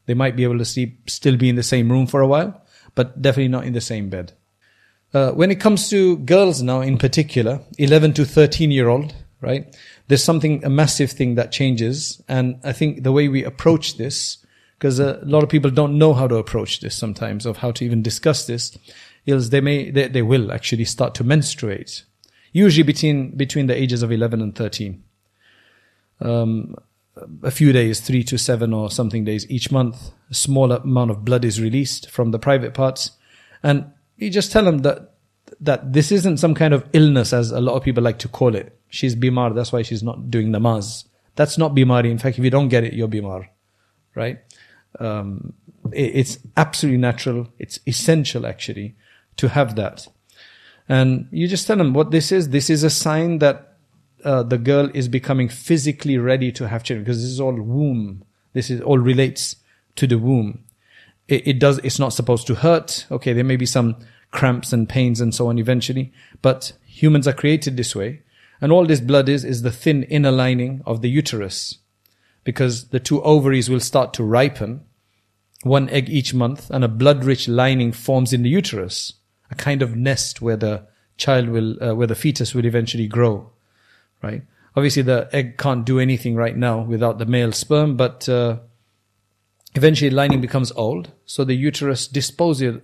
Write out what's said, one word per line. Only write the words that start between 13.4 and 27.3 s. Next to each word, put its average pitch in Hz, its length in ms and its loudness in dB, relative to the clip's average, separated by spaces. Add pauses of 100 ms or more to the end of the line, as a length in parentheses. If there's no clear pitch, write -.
approach 156 540 0
this, - 400 -8 (420)
'cause 131 200 0
a 139 240 0
lot 147 200 2
of 147 60 0
people 143 220 2
don't 147 260 2
know 156 160 6
how 127 140 2
to 120 80 0
approach 107 440 -4
this - 160 -10
sometimes, 107 500 -8
of 113 120 -6
how 120 140 -4
to 117 120 -6
even 117 180 0
discuss 117 440 0
this, 117 320 -8 (480)
is 131 240 2
they 139 100 4
may, 139 320 0
they, 135 160 2
they 127 140 0
will 117 300 2
actually - 340 -2
start - 300 -2
to 120 100 -4
menstruate, - 800 -2 (500)
usually 165 300 6
between, 147 520 0
between 135 320 -2
the 123 80 0
ages 123 280 0
of 113 80 0
eleven 113 300 0
and 104 140 -4
thirteen. 101 480 -8 (1160)
Um, 117 540 -2 (680)